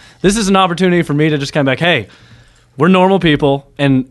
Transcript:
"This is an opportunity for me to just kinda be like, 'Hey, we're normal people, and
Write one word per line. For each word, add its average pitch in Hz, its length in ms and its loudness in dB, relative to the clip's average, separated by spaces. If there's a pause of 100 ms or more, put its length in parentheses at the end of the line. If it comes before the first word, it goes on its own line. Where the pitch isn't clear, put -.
(220)
"This 202 160 0
is 202 100 -4
an 196 80 2
opportunity 180 460 0
for 156 120 -4
me 151 160 0
to 151 80 -2
just 139 140 -8
kinda 143 180 -2
be - 20 0
like, 123 80 -4
'Hey, 160 280 -2 (680)
we're 151 120 0
normal 190 300 2
people, 143 580 -2
and 135 340 0